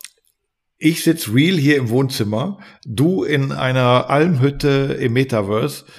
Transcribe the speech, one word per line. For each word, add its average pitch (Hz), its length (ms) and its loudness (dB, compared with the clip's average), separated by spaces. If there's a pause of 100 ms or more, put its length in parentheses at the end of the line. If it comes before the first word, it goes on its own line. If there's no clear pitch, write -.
(800)
ich 156 260 0
sitz 165 240 0
real 156 300 2
hier 147 180 4
im 123 140 0
Wohnzimmer, 131 720 -2 (260)
du 160 380 0
in 139 280 -2
einer 127 560 0
Almhütte 139 880 0
im 131 140 -2
Metaverse 120 720 -2 (140)